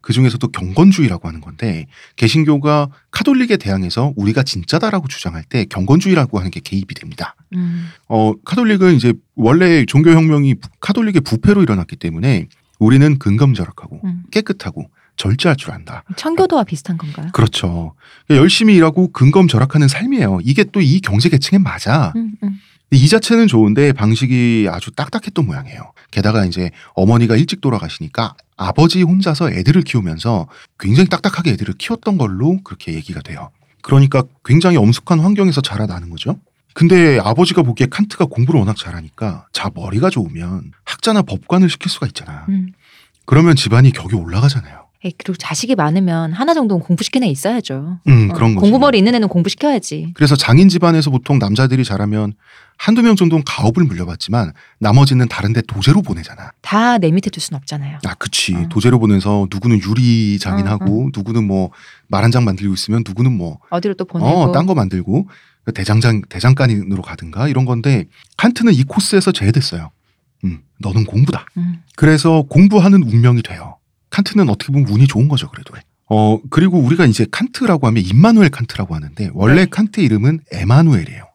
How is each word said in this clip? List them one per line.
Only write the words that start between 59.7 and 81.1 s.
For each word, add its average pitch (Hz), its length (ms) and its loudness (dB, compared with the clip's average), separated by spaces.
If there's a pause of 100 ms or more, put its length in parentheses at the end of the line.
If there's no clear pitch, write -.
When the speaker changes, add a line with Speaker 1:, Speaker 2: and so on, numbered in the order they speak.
Speaker 1:
유리 110 580 0
장인하고 98 640 -2
Speaker 2:
어, - 40 -4
어. - 60 -4
Speaker 1:
누구는 110 320 -4
뭐 95 260 -2 (360)
말 98 160 -2
한 117 80 4
장 123 140 2
만들고 98 280 -2
있으면 107 320 -4
누구는 120 300 -2
뭐 85 240 -8 (120)
Speaker 2:
어디로 180 240 -4
또 180 100 -8
보내고. 165 240 -2
Speaker 1:
어, 170 240 2
딴 156 120 0
거 190 80 0
만들고 98 540 -2 (460)
대장장-, 107 560 0
대장간으로 104 720 0
가든가 90 480 -8
이런 131 160 -2
건데 123 400 -2 (320)
칸트는 233 360 2
이 127 100 2
코스에서 190 500 0
제외됐어요. 98 580 -2 (540)
음, 85 140 -6 (200)
너는 101 260 -2
공부다. 127 400 0 (120)
Speaker 2:
음. 175 240 -6 (160)
Speaker 1:
그래서 156 460 4
공부하는 196 600 4
운명이 117 400 2
돼요. 85 340 -16 (320)
칸트는 196 400 0
어떻게 104 220 -4
보면 135 180 2
운이 113 180 4
좋은 127 200 0
거죠, 143 220 -2
그래도. - 240 -20 (340)
어, 107 300 2 (140)
그리고 180 260 2
우리가 156 300 2
이제 110 240 0
칸트라고 196 560 -2
하면 110 180 0
임마누엘 180 440 4
칸트라고 110 440 -8
하는데 78 400 -8
원래 117 280 4
Speaker 2:
네. 185 40 4
Speaker 1:
칸트 208 360 -4
이름은 131 400 0 (100)
에마누엘이에요. 110 720 2 (120)